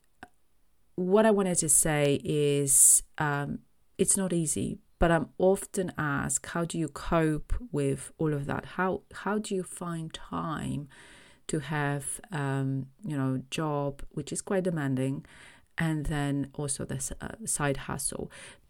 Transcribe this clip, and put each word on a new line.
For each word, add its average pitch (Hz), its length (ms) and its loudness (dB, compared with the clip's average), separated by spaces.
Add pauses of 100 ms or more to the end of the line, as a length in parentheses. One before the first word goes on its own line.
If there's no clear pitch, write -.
(960)
what 190 320 4
I 220 40 8
wanted 190 280 2
to 160 100 0
say 147 560 4
is, 143 800 6 (160)
um, 143 400 0 (400)
it's 185 180 2
not 190 160 -2
easy, 160 460 -2 (200)
but 170 120 6
I'm 165 280 4
often 185 600 2
asked, 143 480 -2
"How 170 180 -2
do 165 140 -4
you 160 80 0
cope 160 640 0 (200)
with 139 460 -2
all 156 140 0
of 143 140 -2
that? - 180 -4 (120)
How, 185 260 -2 (100)
how 208 260 -4
do 208 140 -4
you 185 120 -2
find 165 500 -8
time 143 720 -6 (600)
to 160 100 -2
have, 143 640 -2 (100)
um, 135 560 -2 (180)
you 151 120 -4
know, 131 340 0
job, 143 600 -2
which - 220 -8
is 165 80 -4
quite 190 220 0
demanding, 139 640 0 (500)
and 156 300 0
then 143 480 -2
also 143 300 -4
the 143 100 -6
s-, - 260 -6
uh, - 140 -10 (100)
side 143 340 0 (100)
hustle?" - 420 -6 (400)